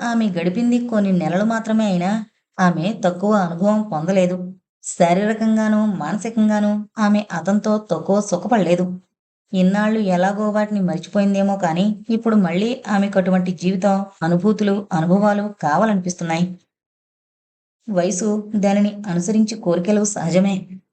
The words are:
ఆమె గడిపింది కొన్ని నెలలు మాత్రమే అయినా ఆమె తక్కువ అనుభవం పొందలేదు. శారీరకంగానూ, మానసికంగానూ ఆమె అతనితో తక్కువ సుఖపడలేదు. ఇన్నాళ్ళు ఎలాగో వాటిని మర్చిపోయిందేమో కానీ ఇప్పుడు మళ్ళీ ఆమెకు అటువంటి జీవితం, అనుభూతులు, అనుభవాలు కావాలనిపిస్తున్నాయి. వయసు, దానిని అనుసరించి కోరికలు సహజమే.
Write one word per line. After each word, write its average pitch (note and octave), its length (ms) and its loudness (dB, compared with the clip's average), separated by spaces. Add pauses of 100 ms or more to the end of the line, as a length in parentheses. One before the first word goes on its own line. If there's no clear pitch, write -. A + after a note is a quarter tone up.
ఆమె A#3 240 0
గడిపింది A#3+ 640 0
కొన్ని G3+ 240 0
నెలలు F3 320 0
మాత్రమే A3 400 0
అయినా G3 400 0 (360)
ఆమె F3+ 340 0 (100)
తక్కువ F#3 300 0
అనుభవం G3 480 0
పొందలేదు. F3+ 720 -2 (300)
శారీరకంగానూ, G#3+ 1000 0
మానసికంగానూ G#3+ 1000 0 (140)
ఆమె G#3 340 2
అతనితో G3+ 460 0 (120)
తక్కువ F#3 300 0
సుఖపడలేదు. F3+ 800 0 (520)
ఇన్నాళ్ళు G#3 480 2
ఎలాగో G3 500 0
వాటిని G#3 300 -2
మర్చిపోయిందేమో G3 760 0
కానీ F#3 400 0 (140)
ఇప్పుడు A3+ 260 2
మళ్ళీ G3+ 520 0
ఆమెకు G3+ 300 0
అటువంటి F#3 340 2
జీవితం, F#3+ 520 0 (180)
అనుభూతులు, G3+ 720 0
అనుభవాలు G3+ 680 2
కావాలనిపిస్తున్నాయి. F3+ 960 0 (1300)
వయసు, G#3 640 -2
దానిని G3+ 520 2
అనుసరించి G#3+ 520 0
కోరికలు F#3 460 0
సహజమే. F#3 640 0 (260)